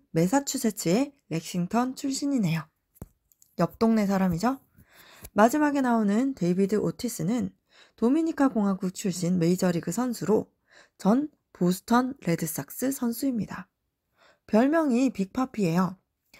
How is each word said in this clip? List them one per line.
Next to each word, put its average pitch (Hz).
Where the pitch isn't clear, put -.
매사추세츠의 226
렉싱턴 185
출신이네요. 269
옆 170
동네 226
사람이죠. 190
마지막에 285
나오는 233
데이비드 190
오티스는 196
도미니카 294
공화국 202
출신 180
메이저리그 175
선수로 220
전 262
보스턴 233
레드삭스 170
선수입니다. 240
별명이 269
빅파피예요. 190